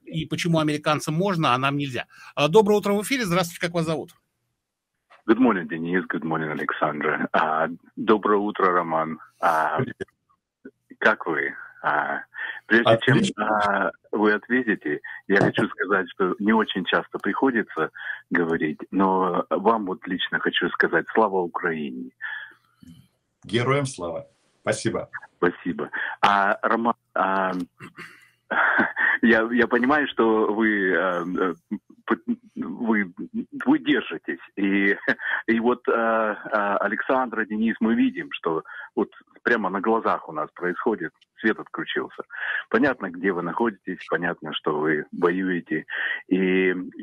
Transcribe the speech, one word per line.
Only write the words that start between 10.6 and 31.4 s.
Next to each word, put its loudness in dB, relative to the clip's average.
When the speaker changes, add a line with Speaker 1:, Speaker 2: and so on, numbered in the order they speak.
Speaker 2:
как 2
вы? -2
А, -2
прежде 4
Speaker 3:
Отлично. 2
Speaker 2:
чем, -4
а, 2
вы 4
ответите, -2
я 4
хочу 2
сказать, -2
что 0
не 2
очень 0
часто -2
приходится 0
говорить, 0
но 2
вам 2
вот -6
лично -4
хочу -2
сказать: 0
слава 4
Украине! -4
Speaker 3:
Героям 0
слава! -8
Спасибо. -2
Speaker 2:
Спасибо. -2
А, 4
Роман, 0
а, 0
<laughs> 0
я, 4
я 2
понимаю, 2
что 2
вы, 2
а, 0
э, -2